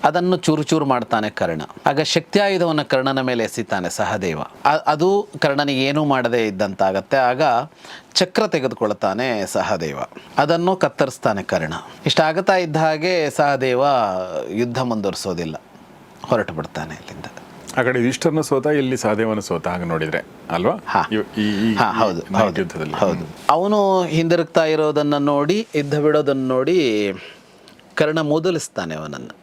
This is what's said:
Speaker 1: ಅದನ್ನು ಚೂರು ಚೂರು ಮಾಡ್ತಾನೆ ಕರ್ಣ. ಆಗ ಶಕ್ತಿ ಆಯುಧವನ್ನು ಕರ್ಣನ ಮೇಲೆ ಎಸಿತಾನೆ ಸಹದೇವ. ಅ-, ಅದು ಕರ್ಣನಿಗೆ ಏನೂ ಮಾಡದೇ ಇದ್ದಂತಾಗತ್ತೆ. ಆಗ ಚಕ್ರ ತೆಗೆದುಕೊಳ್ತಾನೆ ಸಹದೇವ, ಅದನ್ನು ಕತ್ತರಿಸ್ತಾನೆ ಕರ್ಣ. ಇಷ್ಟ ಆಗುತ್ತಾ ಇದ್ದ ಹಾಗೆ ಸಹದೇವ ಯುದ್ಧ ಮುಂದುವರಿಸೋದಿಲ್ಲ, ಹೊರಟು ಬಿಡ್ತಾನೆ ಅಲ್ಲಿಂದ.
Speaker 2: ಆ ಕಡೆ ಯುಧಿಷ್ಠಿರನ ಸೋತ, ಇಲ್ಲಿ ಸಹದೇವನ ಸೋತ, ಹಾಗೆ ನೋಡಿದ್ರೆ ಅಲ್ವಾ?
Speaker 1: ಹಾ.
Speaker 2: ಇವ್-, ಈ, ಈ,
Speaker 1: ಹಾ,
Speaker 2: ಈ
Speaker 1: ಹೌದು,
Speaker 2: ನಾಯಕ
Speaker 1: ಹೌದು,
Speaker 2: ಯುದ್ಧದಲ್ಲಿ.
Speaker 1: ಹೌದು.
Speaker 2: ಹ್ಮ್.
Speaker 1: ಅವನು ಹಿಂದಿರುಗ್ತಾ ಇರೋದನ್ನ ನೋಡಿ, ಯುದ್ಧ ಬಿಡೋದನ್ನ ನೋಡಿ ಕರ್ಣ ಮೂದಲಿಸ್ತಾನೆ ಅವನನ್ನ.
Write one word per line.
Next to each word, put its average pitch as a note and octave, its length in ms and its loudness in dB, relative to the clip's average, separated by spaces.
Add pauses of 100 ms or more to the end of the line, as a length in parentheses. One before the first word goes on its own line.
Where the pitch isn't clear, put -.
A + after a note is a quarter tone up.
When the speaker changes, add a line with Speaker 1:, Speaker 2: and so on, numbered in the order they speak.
Speaker 1:
ಅದನ್ನು F3 320 2
ಚೂರು D#3 260 0
ಚೂರು D#3 220 2
ಮಾಡ್ತಾನೆ A2+ 460 0
ಕರ್ಣ. E2 320 -4 (240)
ಆಗ C#3+ 140 2
ಶಕ್ತಿ E3 380 0
ಆಯುಧವನ್ನು F3 500 0
ಕರ್ಣನ C3+ 320 0
ಮೇಲೆ B2 240 0
ಎಸಿತಾನೆ G2 460 -4
ಸಹದೇವ. F#2+ 500 -2
ಅ-, - 460 0
ಅದು F3+ 420 2 (120)
ಕರ್ಣನಿಗೆ C#3 440 0
ಏನೂ C#3+ 200 0
ಮಾಡದೇ A#2+ 420 2
ಇದ್ದಂತಾಗತ್ತೆ. G2 680 0
ಆಗ B2+ 260 2 (720)
ಚಕ್ರ F#3+ 320 2
ತೆಗೆದುಕೊಳ್ತಾನೆ A2 1000 -2
ಸಹದೇವ, F2 520 -2 (400)
ಅದನ್ನು E3+ 380 2
ಕತ್ತರಿಸ್ತಾನೆ A#2 680 0
ಕರ್ಣ. E2 320 -2 (320)
ಇಷ್ಟ D#3 140 2
ಆಗುತ್ತಾ F#3 360 4
ಇದ್ದ E3 200 0
ಹಾಗೆ D#3+ 540 2
ಸಹದೇವ C3+ 520 2 (680)
ಯುದ್ಧ A#2+ 300 -2
ಮುಂದುವರಿಸೋದಿಲ್ಲ, G2 800 -4 (640)
ಹೊರಟು A2+ 320 -2
ಬಿಡ್ತಾನೆ D#3 400 -8
ಅಲ್ಲಿಂದ. - 300 -16 (540)
Speaker 2:
ಆ C3 40 2
ಕಡೆ B2+ 180 0
ಯುಧಿಷ್ಠಿರನ C#3 400 0
ಸೋತ, C#3 260 0
ಇಲ್ಲಿ C#3 300 0
ಸಹದೇವನ A2 420 0
ಸೋತ, F2+ 300 -4
ಹಾಗೆ F2 160 -4
ನೋಡಿದ್ರೆ D#2+ 400 -2 (260)
ಅಲ್ವಾ? F2 240 0 (120)
Speaker 1:
ಹಾ. - 160 2 (100)
Speaker 2:
ಇವ್-, G#2+ 280 -2
ಈ, G#2 320 0
ಈ, - 20 2
Speaker 1:
ಹಾ, G#2 180 2
Speaker 2:
ಈ - 60 -2
Speaker 1:
ಹೌದು, F#2+ 320 0
Speaker 2:
ನಾಯಕ G2 140 2
Speaker 1:
ಹೌದು, F#2 160 -2
Speaker 2:
ಯುದ್ಧದಲ್ಲಿ. D#2+ 340 -6
Speaker 1:
ಹೌದು. F2+ 200 2
Speaker 2:
ಹ್ಮ್. F2 120 -8 (240)
Speaker 1:
ಅವನು F#3+ 540 4
ಹಿಂದಿರುಗ್ತಾ E3 600 2
ಇರೋದನ್ನ D3+ 540 2
ನೋಡಿ, D3 560 0
ಯುದ್ಧ D3 240 0
ಬಿಡೋದನ್ನ C#3+ 500 2
ನೋಡಿ B2+ 640 2 (840)
ಕರ್ಣ D#3 240 2
ಮೂದಲಿಸ್ತಾನೆ D3+ 760 -2
ಅವನನ್ನ. D2+ 360 -10 (120)